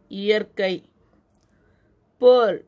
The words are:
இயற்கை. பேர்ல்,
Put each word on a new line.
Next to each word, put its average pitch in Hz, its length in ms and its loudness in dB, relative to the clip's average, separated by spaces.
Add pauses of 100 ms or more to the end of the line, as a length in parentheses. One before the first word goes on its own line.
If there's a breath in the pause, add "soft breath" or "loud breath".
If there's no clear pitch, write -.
இயற்கை. 202 800 -6 (1300)
பேர்ல், 247 480 2